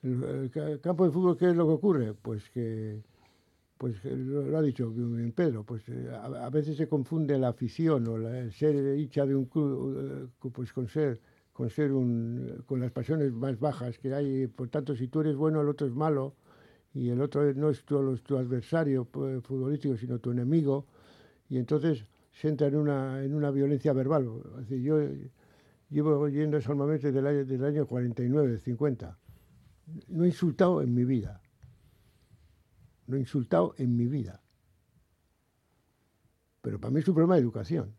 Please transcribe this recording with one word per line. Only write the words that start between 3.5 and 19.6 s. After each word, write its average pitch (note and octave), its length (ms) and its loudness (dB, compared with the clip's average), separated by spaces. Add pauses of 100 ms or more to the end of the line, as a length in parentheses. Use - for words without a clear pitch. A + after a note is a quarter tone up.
pues A#2 240 -4
que C3+ 80 -10
lo, C3 320 -4
lo C#3 160 0
ha D#3+ 40 2
dicho B2+ 280 0
bien A#2 420 -2
Pedro, B2 320 0
pues, A2 240 -10
eh, B2 240 -8
a, B2 360 -10
a - 20 -8
veces D3+ 260 0
se D3+ 140 -2
confunde D3 480 0
la C3 120 4
afición C3 580 0
o A2+ 100 -2
la, A2+ 220 -4
el A#2+ 120 -6
ser D3+ 240 2 (220)
hincha C#3+ 280 0
de C3+ 100 2
un C3+ 100 2
club, C3+ 520 -2
eh, C3+ 300 -8 (120)
cu-, C3 120 -8
pues B2 220 -8
con B2 160 -4
ser, C#3+ 320 0 (320)
con B2 160 -4
ser D3 220 0
un, A#2+ 760 -2
con C3 140 -4
las B2 120 -2
pasiones C#3 400 0
más A#2+ 280 -4
bajas B2 400 -4
que C3 140 -4
hay. C3+ 340 -2
Por B2 220 -8
tanto, D3 260 -4
si B2 120 -4
tú D#3 140 0
eres D3+ 140 2
bueno, D#3 260 2
el D3 60 2
otro D3 180 -2
es B2 80 -2
malo, C#3+ 420 0 (580)
y B2 160 -2
el A#2+ 120 0
otro C#3+ 320 2
no D3 160 2
es - 140 -2
tu, C3+ 340 0
tu C#3 200 -2
adversario, C3 680 0
pues, C3 380 -6
futbolístico, C3+ 540 -2